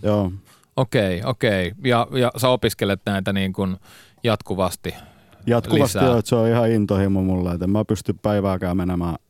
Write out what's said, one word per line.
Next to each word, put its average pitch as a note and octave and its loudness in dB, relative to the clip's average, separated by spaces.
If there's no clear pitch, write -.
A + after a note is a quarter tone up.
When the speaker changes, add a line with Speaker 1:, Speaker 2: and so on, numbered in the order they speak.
Speaker 1:
Joo. G#2 2
Speaker 2:
Okei, G2+ 0
okei. G#2 0
Ja, A#2+ 2
ja B2 0
sä B2+ 0
opiskelet G#2 0
näitä G2 -2
niin F#2+ -2
kuin F#2+ -4
jatkuvasti F#2+ -2
Speaker 1:
Jatkuvasti A#2+ 2
Speaker 2:
lisää? B2+ 4
Speaker 1:
joo, A#2+ 4
että G#2+ -2
se B2+ 2
on A2+ 4
ihan A#2 4
intohimo G2 2
mulle, F2+ 0
et F2 -4
en F#2 0
mä G#2+ 2
pysty G#2+ -2
päivääkään F#2+ 0
menemään F2 -2